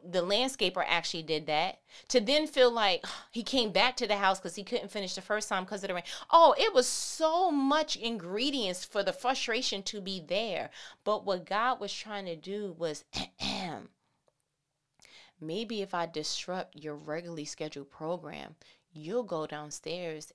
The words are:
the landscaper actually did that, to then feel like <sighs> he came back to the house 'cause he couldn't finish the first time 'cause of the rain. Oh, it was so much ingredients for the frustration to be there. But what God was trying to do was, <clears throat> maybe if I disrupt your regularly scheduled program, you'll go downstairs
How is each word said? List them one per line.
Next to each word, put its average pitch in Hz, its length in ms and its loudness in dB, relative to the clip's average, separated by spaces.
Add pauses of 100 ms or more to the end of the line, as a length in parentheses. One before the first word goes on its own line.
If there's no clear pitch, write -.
the 180 140 2
landscaper 196 640 2
actually 165 360 0
did 156 240 -2
that, 156 340 0 (280)
to 254 120 6
then 285 260 2
feel 254 240 6
like 208 340 2 (140)
<sighs> - 140 -20
he 233 100 -4
came 220 300 0
back 233 240 4
to 240 100 -2
the 202 100 2
house 190 240 4
'cause 175 140 -8
he 202 100 -10
couldn't 202 260 -4
finish 190 240 -6
the 196 80 -10
first 214 260 -2
time 190 180 -2
'cause 196 160 -8
of 190 60 -4
the 185 60 -2
rain. 175 100 -4 (260)
Oh, 330 280 12
it 415 160 4
was 254 120 6
so 330 640 2
much 294 460 2
ingredients 214 880 -2
for 202 180 -2
the 190 100 0
frustration 240 720 -2
to 214 160 -6
be 190 200 -6
there. 170 500 -2 (340)
But 208 200 0
what 180 200 -2
God 226 360 0
was 202 120 -6
trying 202 340 -8
to 170 100 -6
do 190 420 -8
was, 160 340 -4
<clears throat> - 80 -6 (2250)
maybe 208 420 -4
if 190 120 -8
I 170 120 0
disrupt 165 680 -6
your 151 180 -10
regularly 156 500 -8
scheduled 143 460 -10
program, 160 680 -8 (360)
you'll 170 300 -4
go 170 240 -4
downstairs 156 880 -8